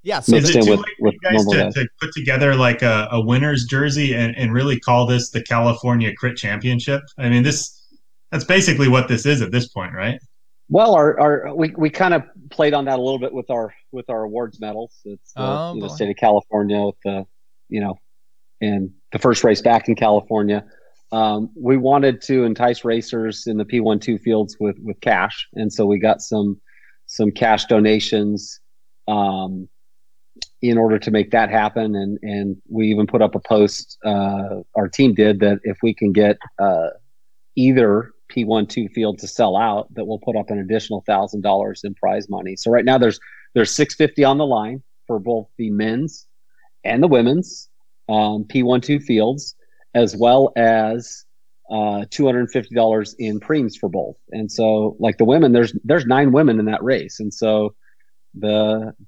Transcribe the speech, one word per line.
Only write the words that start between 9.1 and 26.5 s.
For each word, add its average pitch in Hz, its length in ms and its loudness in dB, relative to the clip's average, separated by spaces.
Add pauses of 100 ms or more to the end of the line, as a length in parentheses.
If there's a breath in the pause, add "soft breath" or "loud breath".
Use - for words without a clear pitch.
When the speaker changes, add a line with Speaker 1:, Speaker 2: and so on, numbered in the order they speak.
Speaker 2:
is 143 160 2
at 92 100 -4
this 120 160 -2
point, 90 260 -10
right? 110 240 -6 (520)
Speaker 3:
Well, 208 240 4
our, 151 240 4
our, 147 360 0
we, 160 240 -2
we 156 100 0
kind 180 240 0
of 151 100 0 (280)
played 147 240 0
on 139 100 -2
that 135 140 -2
a 123 40 -4
little 135 160 -2
bit 131 140 -8
with 127 180 -10
our, 113 240 -4 (160)
with 127 200 -14
our 110 140 -6
awards 107 360 -8
medals. 107 460 -12
It's - 260 -18
the, 131 80 -14
Speaker 1:
Oh, 143 340 -6
Speaker 3:
you 110 60 -10
know, - 80 -10
Speaker 1:
boy. - 60 -14
Speaker 3:
state 104 160 -6
of 98 60 -6
California 104 680 0
with 101 200 -4
the, 98 200 -6 (460)
you 107 100 -6
know, 98 140 -8 (640)
and 98 300 -4 (220)
the 110 60 -6
first 120 260 2
race 110 180 4
back 117 260 2
in 113 60 2
California. 104 720 0 (460 soft breath)
Um, 110 460 -2
we 131 220 2
wanted 135 440 2
to 131 220 0
entice 120 400 -2
racers 113 640 -4
in 113 100 -4
the 107 80 -2
P 120 160 -2
one 107 180 0
two 110 200 -4
fields 110 420 -2
with, 104 200 -2
with 107 200 -12
cash. 104 540 -2
And 107 180 -4
so 107 140 0
we 101 120 2
got 107 220 0
some, 104 400 -4 (460 soft breath)